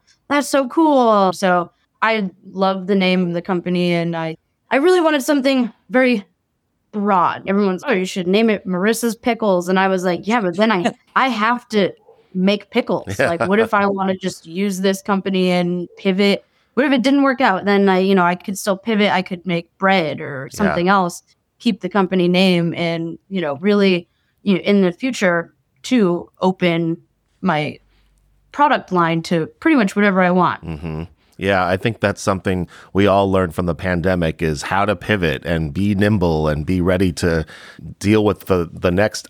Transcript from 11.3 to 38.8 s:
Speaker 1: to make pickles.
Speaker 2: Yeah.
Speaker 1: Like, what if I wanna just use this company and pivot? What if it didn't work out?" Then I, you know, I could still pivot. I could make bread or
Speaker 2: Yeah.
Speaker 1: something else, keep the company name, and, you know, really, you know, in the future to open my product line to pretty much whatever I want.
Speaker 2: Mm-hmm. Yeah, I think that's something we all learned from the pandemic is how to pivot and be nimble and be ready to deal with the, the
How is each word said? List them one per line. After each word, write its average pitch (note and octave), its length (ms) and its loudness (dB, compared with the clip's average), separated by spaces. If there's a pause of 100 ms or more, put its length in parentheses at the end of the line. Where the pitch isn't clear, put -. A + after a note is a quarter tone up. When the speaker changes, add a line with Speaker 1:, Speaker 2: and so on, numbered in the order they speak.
Speaker 1:
to F#3+ 220 0 (440)
make G3+ 340 0
pickles. A3+ 480 -4
Speaker 2:
Yeah. C3+ 120 2
Speaker 1:
Like, E3+ 180 -2
what G#3 120 2
if A3+ 140 0
I G3+ 140 2
wanna F#3+ 300 -2
just - 280 -8
use F#3 360 -4
this F#3+ 200 0
company F#3+ 480 0
and F3 380 0 (100)
pivot? G3 480 0 (280)
What C4 120 2
if C4+ 60 2
it C4+ 120 2
didn't C#4 200 4
work C4 180 0
out?" F#3+ 240 2
Then G3+ 240 4
I, F#3 100 4
you F#3+ 160 2
know, F3+ 100 4
I F3+ 100 2
could F#3+ 220 -10
still G3 200 -2
pivot. G#3 340 0
I F#3 100 0
could F3 240 -10
make E3+ 320 -6
bread F#3 420 0
or C#3+ 320 -10
Speaker 2:
Yeah. - 60 -16
Speaker 1:
something F3 320 0
else, F#3 340 0 (360)
keep G#3+ 200 -2
the F3+ 80 -8
company F#3 400 0
name, F3+ 480 2
and, E3 420 -6 (120)
you F#3+ 100 -6
know, D3 180 -4
really, F#3+ 520 0 (340)
you G3 120 2
know, D#3+ 60 0
in G3+ 200 2
the F3+ 100 2
future F3 640 -2 (300)
to F#3 460 0 (120)
open E3+ 560 0 (440)
my D3+ 380 -2 (720)
product C4+ 400 0
line E3 300 0
to D#3+ 260 -2 (120)
pretty D#4+ 160 2
much G#3 200 2
whatever G3+ 260 2
I F3+ 100 4
want. F3 320 0
Speaker 2:
Mm-hmm. D#2+ 400 -8 (340)
Yeah, F#2+ 300 0
I F#2 80 0
think G#2+ 240 -4
that's G2 220 -2
something F#2 460 -2 (260)
we G2 140 4
all G2 220 2
learned F#2 240 0
from F2+ 120 -4
the E2+ 100 -2
pandemic F2 640 -2
is D#2 200 -2
how G2 240 -2
to G2+ 100 0
pivot E2+ 500 -2
and D#2+ 280 -2
be G2+ 200 0
nimble F2+ 540 0
and D2+ 180 -2
be F#2 140 0
ready F2+ 340 2
to E2 320 -2 (540)
deal G#2+ 240 2
with G2+ 220 0
the, F2 260 0
the F2+ 200 -2